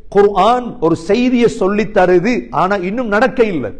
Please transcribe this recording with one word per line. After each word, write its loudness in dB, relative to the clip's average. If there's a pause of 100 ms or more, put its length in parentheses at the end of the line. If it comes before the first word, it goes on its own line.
(140)
குர்ஆன் 2
ஒரு 0
செய்தியை 0
சொல்லித் -2
தருது, 2
ஆனா 0
இன்னும் -4
நடக்க 0
இல்லை. -4